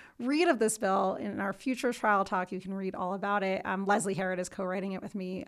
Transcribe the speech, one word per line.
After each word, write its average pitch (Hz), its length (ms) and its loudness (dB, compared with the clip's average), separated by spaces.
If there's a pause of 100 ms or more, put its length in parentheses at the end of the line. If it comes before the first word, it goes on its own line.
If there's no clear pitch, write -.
(180)
read 294 300 4
of 262 100 4
this 214 200 2
bill 190 380 2
in 208 240 -6
our 196 120 -2
future 254 400 0
Trial 208 320 4
Talk, 185 280 -2
you 185 80 -6
can 190 120 -8
read 190 220 -4
all 180 180 -4
about 202 300 0
it. 190 240 0
Um, 196 180 -2
Leslie 196 300 2
Herod 185 240 -2
is 180 100 -4
co-writing 190 440 -4
it 185 100 -8
with - 120 -12
me, 185 340 -6